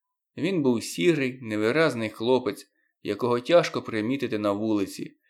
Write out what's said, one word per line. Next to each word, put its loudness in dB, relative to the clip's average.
Він 0
був 2
сірий, 0
невиразний 0
хлопець, 0
якого -2
тяжко 2
примітити -4
на 0
вулиці, -2